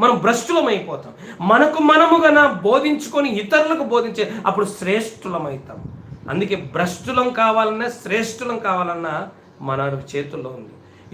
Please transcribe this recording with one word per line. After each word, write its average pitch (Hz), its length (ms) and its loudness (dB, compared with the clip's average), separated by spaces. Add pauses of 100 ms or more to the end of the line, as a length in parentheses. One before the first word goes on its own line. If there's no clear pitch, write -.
మనం 233 180 4
భ్రష్టులం 240 480 0
అయిపోతాం. 180 460 -4 (280)
మనకు 294 420 4
మనము 320 440 6
గన 294 360 6
బోధించుకొని 285 640 0
ఇతరులకు 302 560 0
బోధించే 220 480 -2 (140)
అప్పుడు 196 180 0
శ్రేష్ఠులం 190 800 -4
అవుతాం. - 380 -12 (460)
అందుకే 196 260 -2
భ్రష్టులం 180 760 -2
కావాలన్నా, 220 580 2
శ్రేష్ఠులం 233 720 -6
కావాలన్నా 170 680 -4 (320)
మన 139 420 -4 (140)
చేతుల్లో 139 340 -8
ఉంది. 117 180 -16 (460)